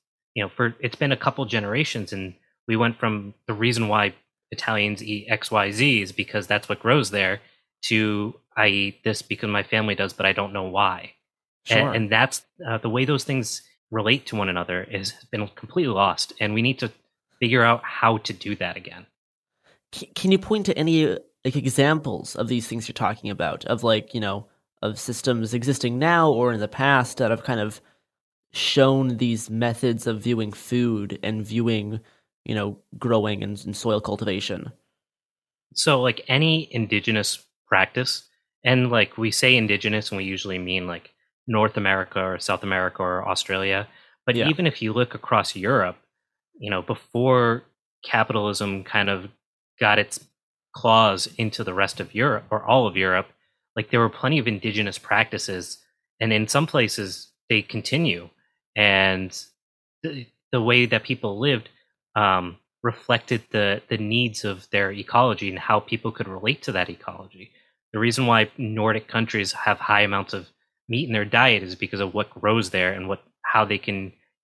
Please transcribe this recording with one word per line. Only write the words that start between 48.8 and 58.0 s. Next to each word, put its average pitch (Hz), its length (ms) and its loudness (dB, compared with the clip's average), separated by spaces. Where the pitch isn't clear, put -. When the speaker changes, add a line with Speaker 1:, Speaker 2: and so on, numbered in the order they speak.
Speaker 1:
kind 101 240 0
of 98 220 -4
got 104 200 4
its - 280 -4
claws 113 520 4
into 110 260 -4
the 92 80 -6
rest 95 280 -2
of 87 140 -10
Europe 113 360 0
or 107 140 -2
all 117 220 6
of 92 100 -2
Europe, 95 320 2
like, 110 140 -6
there 120 100 4
were 113 100 4
plenty 151 280 -2
of 117 100 -2
indigenous 104 500 -4
practices, 104 800 -2
and 113 120 0
in 110 160 0
some 151 180 2
places 104 640 -2
they 107 140 0
continue. 107 680 -4